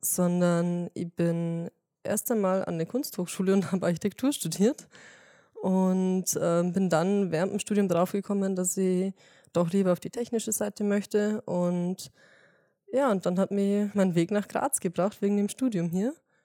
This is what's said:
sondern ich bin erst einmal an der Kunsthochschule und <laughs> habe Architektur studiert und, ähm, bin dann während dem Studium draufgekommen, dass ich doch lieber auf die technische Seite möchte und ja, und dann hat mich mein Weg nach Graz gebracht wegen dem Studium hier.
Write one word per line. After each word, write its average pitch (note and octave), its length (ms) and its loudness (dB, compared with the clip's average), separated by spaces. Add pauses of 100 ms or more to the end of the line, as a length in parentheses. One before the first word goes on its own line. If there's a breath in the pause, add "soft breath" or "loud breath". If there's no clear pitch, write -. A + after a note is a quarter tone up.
sondern F3 960 0
ich F3 200 -6
bin E3+ 560 -2 (320)
erst - 300 -4
einmal F#3+ 320 0
an E3+ 140 -4
der E3 100 -4
Kunsthochschule F#3+ 640 -2
und G3 180 2
<laughs> - 20 0
habe F3+ 140 0
Architektur G3 460 0
studiert G3 560 0 (760 loud breath)
und, F#3 600 2 (160)
ähm, F3 320 2
bin F#3 180 2
dann F#3 400 2
während E3+ 220 0
dem G3 80 -4
Studium G3+ 260 0
draufgekommen, F#3+ 680 0
dass F3+ 200 -2
ich F#3 360 0 (420 soft breath)
doch E3+ 160 2
lieber F#3 220 4
auf F3 80 0
die - 100 -10
technische A#3 420 -4
Seite G#3 320 -4
möchte G#3 580 0
und F3+ 720 -2 (800 soft breath)
ja, C4 180 2
und F#3+ 160 0
dann F3+ 120 2
hat F#3+ 120 2
mich G3+ 440 0
mein F#3+ 200 2
Weg E3+ 160 2
nach G#3 160 0
Graz - 320 -2
gebracht F#3 440 -2
wegen G3+ 140 2
dem G3+ 120 2
Studium G3+ 400 -2
hier. G3 260 -2 (300)